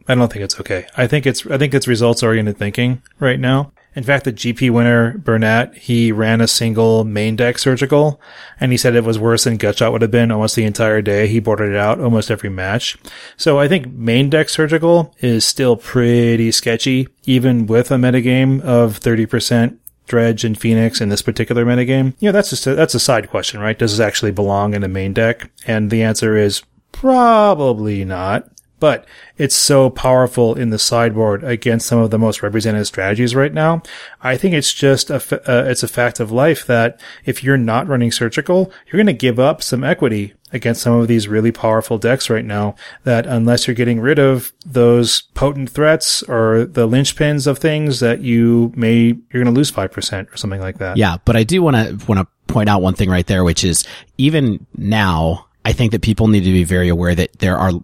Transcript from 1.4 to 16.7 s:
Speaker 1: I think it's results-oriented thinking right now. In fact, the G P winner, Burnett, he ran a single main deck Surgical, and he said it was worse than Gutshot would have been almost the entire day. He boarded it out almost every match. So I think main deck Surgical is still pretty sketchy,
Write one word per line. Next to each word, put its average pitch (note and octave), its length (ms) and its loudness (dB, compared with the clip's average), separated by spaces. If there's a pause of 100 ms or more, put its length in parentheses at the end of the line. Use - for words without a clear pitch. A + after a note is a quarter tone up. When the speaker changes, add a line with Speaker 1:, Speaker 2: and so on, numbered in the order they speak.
Speaker 1:
I C#3 100 -2
think C#3 160 0
it's C3+ 140 0
results-oriented A2+ 680 0
thinking B2 440 -2 (200)
right C3+ 180 0
now. C3 320 0 (240)
In C3+ 80 -8
fact, C#3 220 0
the B2+ 80 -4
G A#2+ 180 -6
P B2 180 0
winner, A#2 480 2
Burnett, A2+ 600 0
he A#2 340 0
ran A2 300 0
a A2+ 60 2
single A2+ 580 2
main G#2+ 320 -2
deck A#2+ 200 0
Surgical, C#3+ 640 0 (400)
and B2+ 140 0
he A#2+ 40 0
said A#2+ 180 2
it A#2 100 2
was A2+ 120 0
worse A2+ 280 0
than A#2 120 0
Gutshot A2+ 360 0
would A2+ 80 0
have A2 100 0
been A#2 180 2
almost G#2+ 280 -2
the A2+ 80 0
entire A2 360 0
day. G#2 260 0
He A2+ 120 0
boarded G#2+ 300 0
it G2+ 80 -2
out G#2 240 0
almost A#2 280 0
every G#2+ 200 -4
match. F#2+ 480 -6 (400)
So C#3+ 220 2
I C#3+ 100 2
think C#3 240 -2
main B2 360 0
deck D#3 200 0
Surgical D#3+ 720 0
is A2+ 260 0
still B2 320 0
pretty A#2 720 2
sketchy, C3 560 -2 (180)